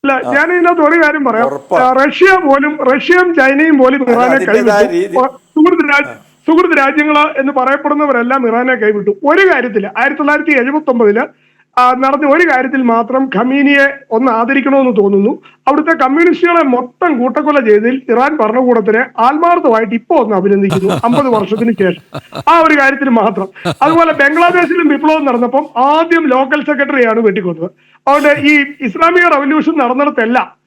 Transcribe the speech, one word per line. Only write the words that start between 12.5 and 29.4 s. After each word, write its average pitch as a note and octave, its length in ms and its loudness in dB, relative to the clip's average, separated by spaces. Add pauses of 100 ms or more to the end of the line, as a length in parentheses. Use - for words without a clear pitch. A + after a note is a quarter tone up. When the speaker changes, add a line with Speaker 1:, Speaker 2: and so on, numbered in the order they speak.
Speaker 1:
കാര്യത്തിൽ C4 320 -2
മാത്രം A#3+ 540 -2
ഖമീനിയെ C#4 600 0 (120)
ഒന്ന് A#3+ 220 0
ആദരിക്കണമെന്ന് B3+ 640 0
തോന്നുന്നു. G3+ 460 0 (260)
അവിടുത്തെ D4+ 240 0
കമ്മ്യൂണിസ്റ്റുകളെ E4 680 0
മൊത്തം B3+ 560 -2
കൂട്ടക്കൊല C4+ 500 -2
ചെയ്തതിൽ A#3 400 2
ഇറാൻ C4 280 0
ഭരണകൂടത്തിനെ A3+ 680 0 (120)
ആത്മാർത്ഥമായിട്ട് C4+ 760 0
ഇപ്പൊ A#3 200 -4
ഒന്ന് G#3+ 220 0
അഭിനന്ദിക്കുന്നു, F#3+ 580 0
Speaker 3:
<laughs> D3+ 100 -4
Speaker 1:
അമ്പത് B3+ 240 0
വർഷത്തിന് A3 440 -2
ശേഷം. - 600 -6 (160)
ആ E4 120 4
ഒരു D#4 200 2
കാര്യത്തിൽ C#4 280 0
മാത്രം. G#3 400 -2 (340)
അതുപോലെ E4 300 2
ബംഗ്ലാദേശിലും E4+ 760 0
വിപ്ലവം D4+ 360 0
നടന്നപ്പം B3 520 -2
ആദ്യം D#4+ 520 0
ലോക്കൽ C4 360 -2
സെക്രട്ടറിയാണ് C4+ 560 0
വെട്ടിക്കൊന്നത്. F#3 500 -4 (380)
അതുകൊണ്ട് C#4+ 320 2
ഈ C#4+ 240 2 (160)
ഇസ്ലാമിക E4 440 0
റവല്യൂഷൻ D4+ 540 0